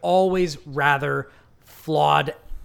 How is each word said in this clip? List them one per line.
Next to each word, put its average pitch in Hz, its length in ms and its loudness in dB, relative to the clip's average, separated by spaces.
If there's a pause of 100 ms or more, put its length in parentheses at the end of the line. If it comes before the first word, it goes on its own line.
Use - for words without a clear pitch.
always 180 640 2
rather 139 640 -2 (320)
flawed 147 720 0 (320)